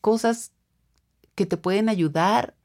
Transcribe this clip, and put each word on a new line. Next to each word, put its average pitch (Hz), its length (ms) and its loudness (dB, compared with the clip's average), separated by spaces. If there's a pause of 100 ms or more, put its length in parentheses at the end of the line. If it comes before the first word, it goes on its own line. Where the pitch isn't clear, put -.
cosas 226 520 0 (800)
que 185 120 0
te 180 100 -2
pueden 196 320 0
ayudar 175 640 0 (100)